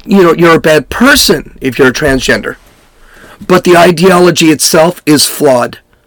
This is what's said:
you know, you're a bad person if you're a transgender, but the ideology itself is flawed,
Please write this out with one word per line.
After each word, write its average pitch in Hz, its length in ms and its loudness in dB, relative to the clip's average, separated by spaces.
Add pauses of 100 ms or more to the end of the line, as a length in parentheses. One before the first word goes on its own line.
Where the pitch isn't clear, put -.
you 196 160 2
know, 170 120 2
you're 170 240 2
a 135 40 -2
bad 156 300 -2
person 233 680 -2
if 131 200 -6
you're 135 80 2
a 127 40 2
transgender, 135 640 -4 (920)
but 175 160 0
the 175 120 2
ideology 170 760 2
itself 160 560 -2
is 147 200 0
flawed, 123 520 -2 (280)